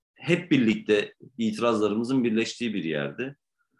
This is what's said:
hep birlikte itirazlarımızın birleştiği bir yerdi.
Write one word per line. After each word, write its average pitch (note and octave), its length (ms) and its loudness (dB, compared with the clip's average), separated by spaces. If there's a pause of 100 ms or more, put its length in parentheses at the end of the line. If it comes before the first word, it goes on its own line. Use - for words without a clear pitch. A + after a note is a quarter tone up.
(160)
hep F3 360 0
birlikte G#2+ 640 2 (240)
itirazlarımızın A2+ 840 0
birleştiği A2+ 500 -2
bir F#2+ 100 -6
yerdi. D#2 540 -6 (420)